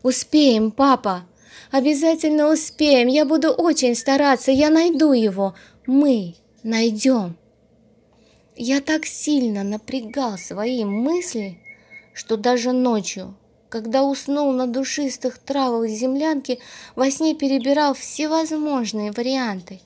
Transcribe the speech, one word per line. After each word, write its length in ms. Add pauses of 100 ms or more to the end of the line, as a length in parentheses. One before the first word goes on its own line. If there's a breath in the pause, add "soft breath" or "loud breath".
«Успеем, 680
папа! 560 (440 loud breath)
Обязательно 800
успеем! 560
Я 160
буду 260
очень 440
стараться, 580
я 180
найду 420
его! 420 (320 loud breath)
Мы 480 (280)
найдем!» 720 (1200 soft breath)
Я 240
так 260
сильно 580
напрягал 720
свои 480
мысли, 760 (540 loud breath)
что 240
даже 360
ночью, 600 (360)
когда 320
уснул 500
на 140
душистых 720
травах 500
землянки, 680 (360 loud breath)
во 160
сне 240
перебирал 600
всевозможные 1160
варианты. 720